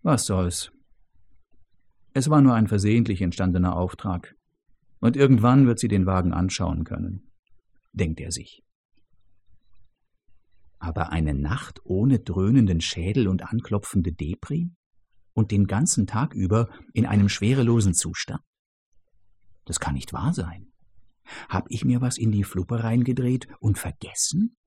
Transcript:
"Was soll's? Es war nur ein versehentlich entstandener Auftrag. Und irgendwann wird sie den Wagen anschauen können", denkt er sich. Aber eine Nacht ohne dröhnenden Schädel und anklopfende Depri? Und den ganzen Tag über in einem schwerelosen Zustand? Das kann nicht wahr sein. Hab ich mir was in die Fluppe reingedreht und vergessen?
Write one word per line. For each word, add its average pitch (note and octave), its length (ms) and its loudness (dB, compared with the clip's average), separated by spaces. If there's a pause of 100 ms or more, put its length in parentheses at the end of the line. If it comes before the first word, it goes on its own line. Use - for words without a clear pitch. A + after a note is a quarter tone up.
"Was A#2 220 2
soll's? F2+ 440 -2 (1400)
Es C3+ 160 0
war D3+ 140 6
nur B2+ 120 6
ein A2 140 2
versehentlich G#2 540 2
entstandener F2+ 520 0
Auftrag. F2+ 600 -6 (640)
Und A#2+ 160 2
irgendwann C3 500 6
wird A#2 120 2
sie A2+ 100 -2
den G2 160 2
Wagen F2+ 300 0
anschauen E2+ 500 -2
können", F2+ 480 -10 (640)
denkt D#2+ 260 -2
er C#2+ 100 -10
sich. - 320 -14 (2250)
Aber E2+ 300 -6
eine D#2 240 -2
Nacht - 520 -4
ohne A#2 360 2
dröhnenden F#2+ 640 2
Schädel G2+ 460 -2
und F2+ 220 -2
anklopfende G2+ 600 -4
Depri? D3+ 580 -6 (640)
Und A2 180 0
den G2+ 160 4
ganzen G#2+ 400 0
Tag B2 280 -2
über G#2 340 0 (240)
in A2+ 140 0
einem G2+ 240 4
schwerelosen A#2 640 2
Zustand? - 480 -6 (1200)
Das - 160 -6
kann D2 140 -4
nicht - 180 -10
wahr D3+ 220 -2
sein. - 360 -10 (800)
Hab - 220 -4
ich - 160 -4
mir B2 160 2
was B2 160 -2
in A2 120 2
die G2+ 140 2
Fluppe A2+ 400 -4
reingedreht B2 640 0 (100)
und G#2 200 0
vergessen? - 880 -4